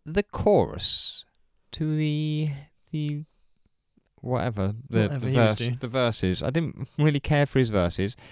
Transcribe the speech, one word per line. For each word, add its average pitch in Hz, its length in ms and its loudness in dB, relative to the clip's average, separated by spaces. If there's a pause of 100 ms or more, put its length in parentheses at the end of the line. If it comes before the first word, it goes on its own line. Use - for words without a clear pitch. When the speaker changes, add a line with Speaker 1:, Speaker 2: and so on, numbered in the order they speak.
Speaker 1:
the 175 180 -2
chorus - 1000 0 (480)
to 156 220 -2
the, 151 560 0 (400)
the 147 320 -4 (960)
whatever, 107 520 -2 (160)
the, - 140 2
Speaker 2:
Whatever 127 160 -2
Speaker 1:
the 120 100 -4
Speaker 2:
he 135 80 2
was 113 120 6
Speaker 1:
verse, 107 100 0
Speaker 2:
doing. 120 220 -2
Speaker 1:
the 127 60 -6
verses. 120 560 0
I 117 60 -2
didn't 147 380 -4 (100)
really 147 220 4
care 143 260 2
for - 140 2
his 120 100 4
verses, 95 460 0 (160)